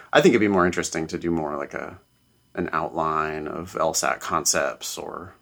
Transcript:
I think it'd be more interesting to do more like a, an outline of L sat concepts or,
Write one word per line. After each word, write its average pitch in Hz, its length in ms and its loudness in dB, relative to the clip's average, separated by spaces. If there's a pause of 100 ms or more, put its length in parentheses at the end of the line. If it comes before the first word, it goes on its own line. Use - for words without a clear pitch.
(120)
I 151 100 8
think 165 120 8
it'd 117 80 6
be 107 60 6
more 95 180 6
interesting 82 420 -2
to 85 120 -6
do 85 100 -2
more 78 280 0
like 71 180 -8
a, - 240 -10 (560)
an 90 180 -4
outline 78 760 -2
of 78 320 -8
L 80 140 2
sat - 260 -2
concepts - 800 -2
or, - 440 -12